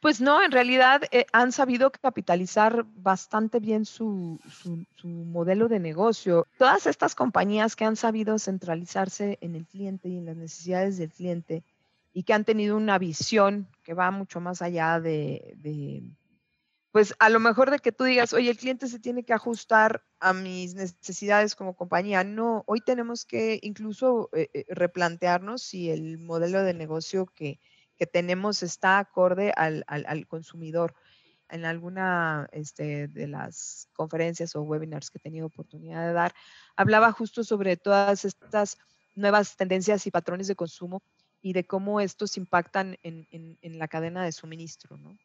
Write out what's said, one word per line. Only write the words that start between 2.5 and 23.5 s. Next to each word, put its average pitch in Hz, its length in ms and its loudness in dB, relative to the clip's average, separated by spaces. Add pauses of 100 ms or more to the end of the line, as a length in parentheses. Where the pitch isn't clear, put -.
bastante 214 640 0
bien 214 240 0
su, 190 640 -6
su, 170 360 -10 (120)
su - 100 -16
modelo 170 640 0
de 226 100 0
negocio. 175 720 2 (100)
Todas 277 300 6
estas - 260 0
compañías 214 640 0
que - 80 -2
han 220 100 2
sabido 220 460 0
centralizarse 190 1000 -4
en 170 140 -8
el 160 120 -10
cliente 190 420 -10
y 180 100 -6
en 170 80 -10
las 165 100 -10
necesidades 180 640 -4
del 160 140 -6
cliente 170 500 -6 (500)
y 180 120 -6
que 220 100 4
han 214 100 2
tenido 208 320 2
una 214 220 2
visión 196 680 2 (160)
que 165 100 -10
va 180 160 2
mucho 196 300 -6
más 175 200 -6
allá 165 380 0
de, 156 600 -4
de, 143 440 -8 (880)
pues, 208 300 4
a 220 100 8
lo 226 80 6
mejor 233 320 4
de 277 80 2
que 226 140 0
tú - 120 -4
digas, 247 300 4
"Oye, 240 160 4
el 226 80 0
cliente 262 300 -4
se 240 100 -10
tiene 240 260 -6
que 240 80 0
ajustar 220 720 2 (140)
a 185 140 2
mis 185 420 -6
necesidades 202 800 0
como 185 220 -10
compañía". 185 480 0
No, 220 420 -4
hoy 226 140 -2
tenemos 240 440 -4
que 220 380 -2